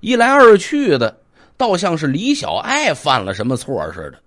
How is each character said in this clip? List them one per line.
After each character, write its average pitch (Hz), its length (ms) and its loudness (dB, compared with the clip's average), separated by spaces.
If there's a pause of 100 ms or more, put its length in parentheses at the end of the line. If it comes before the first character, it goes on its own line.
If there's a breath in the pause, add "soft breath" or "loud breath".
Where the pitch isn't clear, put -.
一 240 160 -2
来 233 100 2
二 254 300 8
去 226 400 0
的， - 200 -2 (380 soft breath)
倒 208 220 0
像 175 200 -2
是 151 100 -2
李 180 280 -2
小 - 200 -6
爱 262 380 -2
犯 131 300 -2
了 95 100 -6
什 104 140 -6
么 131 80 -2
错 95 380 -6
似 78 180 -14
的 - 160 -20